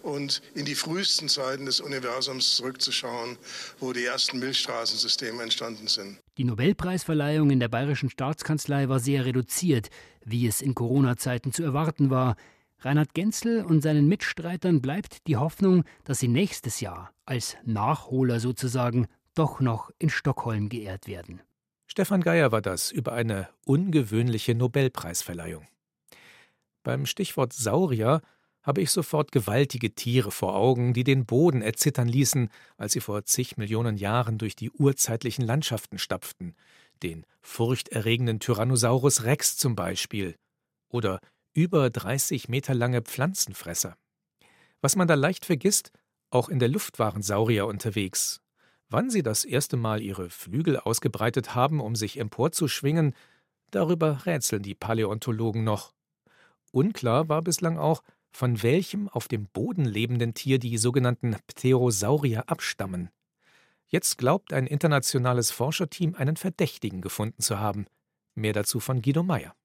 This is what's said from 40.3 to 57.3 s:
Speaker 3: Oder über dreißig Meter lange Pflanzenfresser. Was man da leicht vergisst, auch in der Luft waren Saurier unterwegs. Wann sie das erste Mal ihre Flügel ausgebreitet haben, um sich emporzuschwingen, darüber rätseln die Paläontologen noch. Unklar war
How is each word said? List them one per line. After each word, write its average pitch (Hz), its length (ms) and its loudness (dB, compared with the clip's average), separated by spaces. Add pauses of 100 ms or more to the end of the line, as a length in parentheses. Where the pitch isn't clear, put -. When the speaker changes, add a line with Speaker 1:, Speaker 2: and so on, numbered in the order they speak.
Speaker 3:
Oder 107 320 0 (340)
über 156 360 4
dreißig 123 580 -4
Meter 135 240 -2
lange 120 300 2
Pflanzenfresser. - 960 -4 (840)
Was 143 160 2
man 185 100 4
da 165 80 6
leicht 147 300 2
vergisst, - 460 0 (400)
auch 127 180 2
in 131 100 0
der 120 100 4
Luft 185 300 -4
waren 104 220 0
Saurier 104 460 2
unterwegs. 101 760 -4 (480)
Wann 233 220 0
sie 208 120 2
das 110 220 0
erste 143 320 -2
Mal 110 240 0
ihre 95 300 -6
Flügel - 480 -2
ausgebreitet 113 760 -2
haben, 139 280 2
um 113 120 -4
sich 107 240 -4
emporzuschwingen, 143 960 0 (560)
darüber 165 540 0
rätseln 123 380 -2
die 98 120 -8
Paläontologen 110 880 -2
noch. 107 300 -2 (800)
Unklar 147 580 2
war 156 140 0